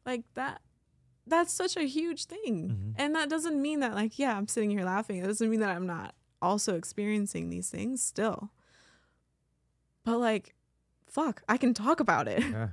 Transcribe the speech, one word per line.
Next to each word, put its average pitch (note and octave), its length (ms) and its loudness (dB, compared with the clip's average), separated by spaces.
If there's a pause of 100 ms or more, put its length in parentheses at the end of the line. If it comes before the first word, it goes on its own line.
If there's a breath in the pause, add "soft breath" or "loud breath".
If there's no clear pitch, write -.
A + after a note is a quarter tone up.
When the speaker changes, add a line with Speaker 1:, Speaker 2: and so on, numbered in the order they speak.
Speaker 1:
Like, B3 200 -4 (100)
that, - 260 -6 (640)
that's E4 280 4
such F#4 220 -2
a D#4 120 0
huge D#4 380 -2
thing. A#3 440 -4
Speaker 2:
Mm-hmm. G#2+ 320 -2
Speaker 1:
And D4 140 2
that D4+ 160 0
doesn't D#4 280 0
mean D4 200 0
that, A#3 160 0
like, G#3+ 240 0
yeah, B3+ 180 2
I'm G3+ 100 -2
sitting G#3+ 220 0
here G3+ 160 0
laughing. F#3+ 320 -2
It F3+ 80 -4
doesn't G#3+ 240 2
mean A3 120 4
that G#3 140 2
I'm F3+ 120 -4
not F3 260 -6 (260)
also F#3+ 360 2
experiencing G3+ 760 -2
these F3 220 -6
things A3 320 -4
still. G3+ 480 -2 (1500 soft breath)
But, A#3 160 2
like, A3 340 0 (540)
fuck, C#4+ 420 -2
I A#3+ 80 4
can B3+ 160 4
talk B3 260 2
about F3+ 280 4
it. G#2+ 160 0
Speaker 2:
Yeah. A2+ 300 -2